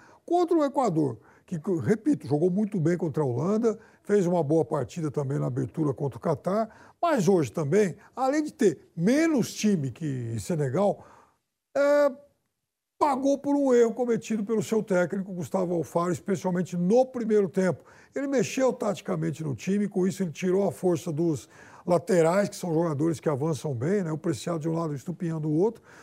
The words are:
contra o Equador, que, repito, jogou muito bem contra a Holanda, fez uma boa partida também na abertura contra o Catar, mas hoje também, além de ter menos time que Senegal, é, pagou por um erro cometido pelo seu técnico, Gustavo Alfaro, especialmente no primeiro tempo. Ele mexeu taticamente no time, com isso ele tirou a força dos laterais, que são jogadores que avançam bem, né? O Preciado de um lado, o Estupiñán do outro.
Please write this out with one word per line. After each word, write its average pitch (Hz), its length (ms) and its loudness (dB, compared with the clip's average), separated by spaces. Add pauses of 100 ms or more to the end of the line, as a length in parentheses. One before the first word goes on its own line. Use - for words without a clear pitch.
(240)
contra 349 320 2
o 302 80 4
Equador, 160 540 0 (260)
que, 170 160 -8 (220)
repito, 220 460 0
jogou 147 200 2
muito 202 300 -2
bem 170 180 2
contra 156 280 -2
a - 20 0
Holanda, 202 500 0 (280)
fez 202 200 2
uma 175 200 2
boa 156 200 2
partida 156 460 -4
também 143 300 -2
na 143 60 -2
abertura 139 460 -2
contra 139 260 -6
o - 20 -16
Catar, 190 800 -4
mas 285 240 2
hoje 170 240 4
também, 170 460 0 (180)
além 269 300 0
de 302 80 -8
ter 180 260 2 (180)
menos 262 560 2
time 175 380 0
que 120 480 -6
Senegal, 151 640 0 (720)
é, 285 360 4 (840)
pagou 277 420 2
por 285 180 0
um 269 180 4
erro 233 180 6
cometido 226 520 -2
pelo 220 180 -2
seu 220 220 0
técnico, 190 480 -2
Gustavo 180 420 -4
Alfaro, 170 380 -2
especialmente 180 640 -4
no 208 300 4
primeiro 214 420 0
tempo. 180 340 0 (320)
Ele 277 140 -4
mexeu 262 440 0
taticamente 165 680 -4
no 143 140 -6
time, 202 320 -2
com 190 180 0
isso 196 160 -2
ele 175 80 -4
tirou 185 380 0
a - 20 0
força 175 400 -2
dos 160 380 -2 (380)
laterais, 175 640 2
que - 80 -10
são 175 180 -4
jogadores 156 440 0
que - 100 -2
avançam 147 460 -2
bem, 170 280 0
né? 160 100 -4
O 156 60 -6
Preciado 165 400 -4
de 151 100 -4
um 160 60 -2
lado, 165 180 -2
o - 20 -4
Estupiñán 160 460 -6
do 156 100 -2
outro. 190 320 0 (200)